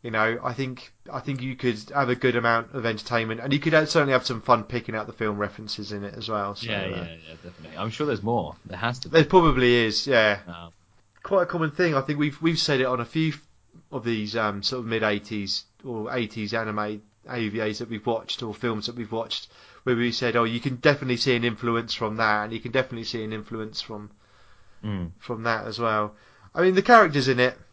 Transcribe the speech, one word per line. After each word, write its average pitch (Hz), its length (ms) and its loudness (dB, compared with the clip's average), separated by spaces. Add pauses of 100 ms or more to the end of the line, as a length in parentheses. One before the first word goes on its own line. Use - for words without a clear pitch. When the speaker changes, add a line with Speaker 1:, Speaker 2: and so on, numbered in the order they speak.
Speaker 1:
you 120 80 -8
know, 110 320 2
I 127 80 -4
think, 131 400 -6 (200)
I 131 100 -8
think 135 200 -6
you 131 140 -6
could 120 220 0 (180)
have 139 140 2
a 123 60 2
good 123 200 2
amount 117 380 2
of 123 120 -6
entertainment, 113 560 -2
and 135 120 0
you 185 60 2
could 170 120 0 (160)
certainly 147 260 2
have 127 120 2
some 117 160 -4
fun 117 240 4
picking 120 300 -6
out 107 120 -6
the 113 60 -14
film 107 240 -2
references 104 560 -6
in 101 100 -8
it 101 120 -10
as 107 120 -10
well. 101 280 -4
So, 117 140 -8
Speaker 2:
Yeah, 104 120 -2
Speaker 1:
uh, 95 80 -6
Speaker 2:
yeah, 87 80 -6
yeah, 82 440 -12
definitely. 82 360 -16
I'm 101 120 -4
sure 147 160 -4
there's 113 180 -2
more. 104 320 -2 (100)
There - 120 -12
has 120 220 -4
to - 100 -12
be. - 40 -6
Speaker 1:
There 160 120 8
probably 127 600 6
is, 107 220 -2
yeah. 110 380 6
Speaker 2:
Um, 85 260 -14 (520)
Speaker 1:
Quite 190 200 2
a - 20 2
common 165 260 -2
thing. 165 240 2
I 135 60 2
think 147 180 -4
we've, 147 220 -2
we've 165 180 2
said 139 220 2
it 131 40 2
on 123 140 0
a 117 60 -4
few 160 240 0
f-, - 180 -8 (460)
of 127 100 -6
these, 110 320 -2
um, 104 280 -2
sort 127 180 -4
of 113 60 -10
mid 113 160 0
eighties 104 600 -2 (220)
or 117 300 -8
eighties 110 380 -4
anime 107 480 -4 (280)
A 117 200 -4
V 107 120 -4
As 107 180 -4
that 117 100 -8
we've 110 180 -8
watched - 340 -4
or 110 120 -8
films 107 340 -4
that 117 80 -10
we've 113 160 -10
watched 113 360 -6 (360)
where 123 140 2
we 120 160 0
said, 117 240 -2
"Oh, 117 80 4
you 113 160 -2
can 127 160 -4
definitely 139 400 2
see 123 180 2
an 120 80 0
influence 117 500 -2
from 110 240 -2
that, 107 280 2
and 110 80 -8
you 113 80 -6
can 120 100 -8
definitely 123 340 -2
see 113 180 -6
an 107 100 -6
influence 110 480 -8
from, 104 280 -12 (720)
Speaker 2:
Mm. 95 360 -4
Speaker 1:
from 113 240 -8
that 113 240 -2
as 110 100 -8
well." 110 380 0 (400)
I 170 60 0
mean, 185 140 6
the 196 60 6
characters 175 460 8
in 127 140 2
it 123 160 4 (160)